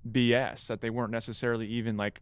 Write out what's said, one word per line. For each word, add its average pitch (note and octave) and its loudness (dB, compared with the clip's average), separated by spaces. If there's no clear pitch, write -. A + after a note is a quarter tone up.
B A#2+ 6
S, B2+ 0
that A2 -4
they A#2 -2
weren't A2+ -2
necessarily A#2 -2
even, A2+ -2
like, G2+ -4